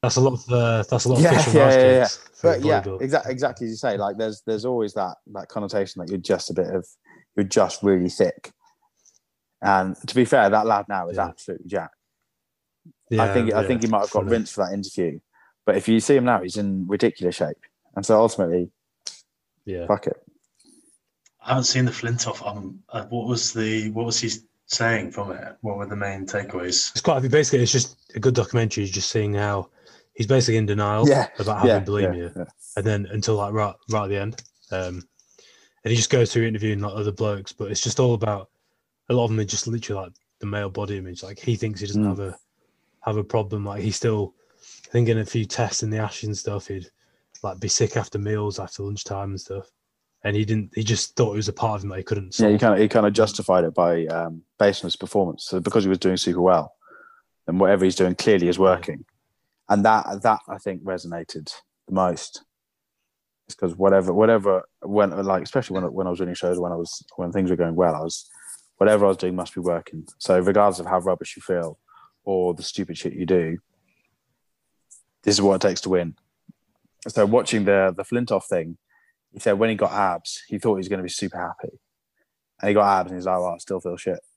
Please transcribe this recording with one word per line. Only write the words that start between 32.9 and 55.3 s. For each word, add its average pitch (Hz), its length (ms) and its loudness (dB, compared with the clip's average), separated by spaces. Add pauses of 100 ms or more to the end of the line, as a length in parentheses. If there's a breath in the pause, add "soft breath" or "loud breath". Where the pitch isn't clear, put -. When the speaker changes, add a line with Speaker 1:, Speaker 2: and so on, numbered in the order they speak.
Speaker 1:
until, 107 280 -2
like, 101 180 -4
right, 104 200 -2 (160)
right 107 140 -2
at 98 60 -6
the 101 80 -2
end, 101 260 -6 (280)
um, 90 300 -6 (840 soft breath)
and 113 80 -2
he 117 40 4
just 117 160 0
goes 120 200 4
through 117 140 2
interviewing, 107 360 -2
like, 104 120 -6
other 104 180 -4
blokes, 101 400 -4
but 101 200 -8
it's 104 100 -4
just - 180 -4
all 123 140 4
about, 104 360 -4 (600)
a 120 40 2
lot 120 100 2
of 113 80 0
them 110 80 0
are 107 60 0
just - 200 -6
literally, 113 380 -6
like, 92 100 -16 (260)
the 107 60 -12
male 101 240 -4
body 101 280 -6
image. 92 260 -12
Like, 98 160 -16
he 117 160 0
thinks 104 240 -6
he 104 80 -6
doesn't 104 160 0
Speaker 2:
Mm. 101 60 2
Speaker 1:
have 95 100 -4
a, 95 180 -10 (640)
have 107 160 -4
a 104 60 -2
problem. 104 420 -2
Like, 101 160 -8
he 101 100 -2
still, 104 440 -2 (520 loud breath)
I - 40 -20
think 120 160 2
in 113 100 2
a 107 80 -2
few 110 200 -2
tests - 380 -4
in 110 60 -4
the 107 80 -2
Ash 107 260 -6
and 104 140 -6
stuff, 101 300 -8
he'd, 95 240 -10 (500)
like, 95 180 -8
be 101 100 -6
sick - 280 0
after 104 220 -4
meals, 104 400 -4
after 98 240 -12
lunchtime 101 480 -8
and 92 100 -8
stuff. 98 300 -12 (500)
And 104 140 -2
he 107 80 2
didn't, 107 320 -2
he 110 80 -2
just - 320 -2
thought 110 160 2
it 101 60 -4
was 104 100 -4
a 101 60 -6
part 107 240 -2
of 95 80 -10
him 101 60 -6
that 95 60 -8
he 95 60 -8
couldn't 98 340 -6
Speaker 2:
Yeah, 110 120 6
he - 20 8
Speaker 1:
solve. 104 80 6
Speaker 2:
kinda, 104 220 4
he 107 80 4
kinda 107 200 4
justified 98 540 2
it 80 100 0
by, 85 340 2
um, 82 360 -6 (140)
based 101 260 2
on 92 40 -6
his - 100 -6
performance. 95 480 -2